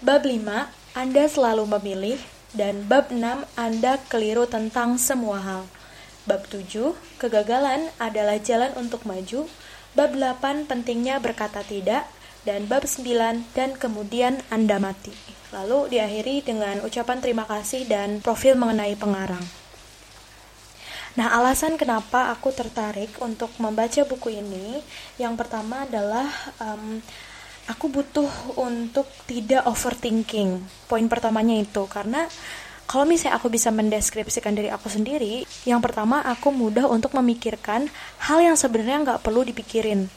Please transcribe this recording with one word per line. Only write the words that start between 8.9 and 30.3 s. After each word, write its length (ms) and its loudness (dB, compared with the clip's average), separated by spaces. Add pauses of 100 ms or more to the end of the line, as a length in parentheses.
Maju. 420 -4 (480)
Bab 220 2
delapan, 480 -2
Pentingnya 560 -2
Berkata 420 -6
Tidak. 640 -2 (240)
Dan 240 -2
bab 160 0
sembilan, 680 0
Dan 200 0
Kemudian 720 -2
Anda 320 2
Mati. 560 -6 (180)
Lalu 400 0
diakhiri 480 0
dengan 400 -2
ucapan 400 -4
terima 240 0
kasih 400 -4
dan 400 0
profil 320 6
mengenai 400 2
pengarang. 480 -2 (1700)
Nah, 160 2
alasan 480 4
kenapa 560 2
aku 160 -2
tertarik 720 -6
untuk 400 -4
membaca 400 2
buku 320 -2
ini, 480 -8 (400)
yang 160 -2
pertama 480 -4
adalah, 400 -2 (320)
em, 480 -8 (640)
aku 160 -6
butuh 720 -2
untuk 480 -2 (240)
tidak 400 2
overthinking. 880 0 (320)